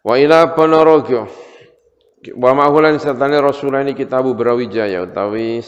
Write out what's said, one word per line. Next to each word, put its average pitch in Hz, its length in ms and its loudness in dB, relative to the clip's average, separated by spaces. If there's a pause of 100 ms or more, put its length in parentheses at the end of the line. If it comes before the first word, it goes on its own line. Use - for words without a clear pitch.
Wa 113 160 -2
ila 160 400 4
Ponorogo. 156 720 2 (1040)
Wa 127 240 0
ma'hulan 151 400 2
sertane 139 480 -2
Rasulullah 135 400 -2
ini 139 80 -4
kitabu 131 400 -2
Brawijaya, 110 720 -2
utawi 110 640 -6